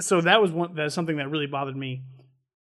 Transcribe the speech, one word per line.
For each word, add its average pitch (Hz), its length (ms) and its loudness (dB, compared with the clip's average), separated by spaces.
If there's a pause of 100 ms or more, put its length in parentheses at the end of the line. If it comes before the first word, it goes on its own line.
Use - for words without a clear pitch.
so 185 200 2
that 185 220 6
was 185 100 4
one, 175 220 -4
that's 151 200 -4
something 165 220 -2
that 139 140 -4
really 147 160 -2
bothered 139 300 -6
me 131 260 -8 (580)